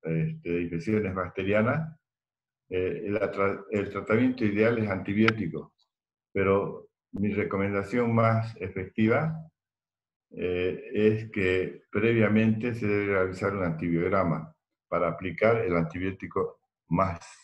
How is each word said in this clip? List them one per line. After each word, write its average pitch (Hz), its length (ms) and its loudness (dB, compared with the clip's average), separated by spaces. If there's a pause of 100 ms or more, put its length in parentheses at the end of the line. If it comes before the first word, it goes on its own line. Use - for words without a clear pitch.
este, 80 480 -4
de 87 120 0
infecciones 90 520 -2
bacterianas, 107 800 -2 (720)
eh, 92 380 -2
el 101 100 -2
atra-, 98 540 0
el 101 200 0
tratamiento 117 540 0
ideal 110 340 2
es 107 120 -2
antibiótico, 98 840 0 (580)
pero 98 560 0 (240)
mi 104 200 -2
recomendación 101 840 -2
más 113 460 2
efectiva, 110 800 0 (920)
eh, 90 600 -4
es 107 380 2
que 92 600 0
previamente 110 840 4
se 110 120 -4
debe 101 280 2
realizar 95 420 0
un 98 60 -2
antibiograma 85 920 0 (360)
para 87 200 0
aplicar 92 500 0
el 90 180 0
antibiótico 90 840 -4 (280)
más 90 360 0 (200)